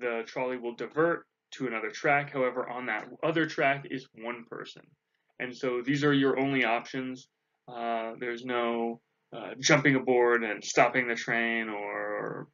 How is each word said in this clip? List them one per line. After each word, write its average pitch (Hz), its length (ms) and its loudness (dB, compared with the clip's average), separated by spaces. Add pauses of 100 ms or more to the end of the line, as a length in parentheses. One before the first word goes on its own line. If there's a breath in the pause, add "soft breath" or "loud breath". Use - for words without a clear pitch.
the 117 260 -2
trolley 127 320 -4
will 117 160 -6
divert 160 520 0 (260)
to 135 140 -6
another 110 240 -4
track. 143 420 2
However, 127 360 0
on 123 180 -8
that 110 220 -4 (140)
other 160 240 2
track 143 440 0
is 135 240 -8
one 117 360 -8
person. - 320 -12 (560)
And 123 180 -8
so 123 280 -2
these 143 200 2
are 147 80 6
your 135 260 6
only 135 260 2
options. 127 640 -2 (380)
Uh, 117 540 -4
there's 120 240 -6
no, 117 560 0 (320)
uh, 107 280 -10
jumping 143 340 4
aboard 120 500 4
and 104 180 -4
stopping 123 460 2
the 117 60 -2
train 113 540 -2
or 104 840 -6